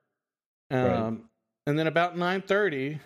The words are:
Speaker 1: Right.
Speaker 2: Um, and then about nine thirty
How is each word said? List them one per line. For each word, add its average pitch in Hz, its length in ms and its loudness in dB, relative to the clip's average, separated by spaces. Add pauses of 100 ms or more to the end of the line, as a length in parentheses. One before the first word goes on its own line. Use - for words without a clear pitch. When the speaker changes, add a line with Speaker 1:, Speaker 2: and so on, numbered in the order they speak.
(720)
Speaker 1:
Right. 127 220 2
Speaker 2:
Um, 113 320 -2 (420)
and 147 120 0
then 160 80 2
about 170 300 2
nine 180 260 0
thirty 156 640 0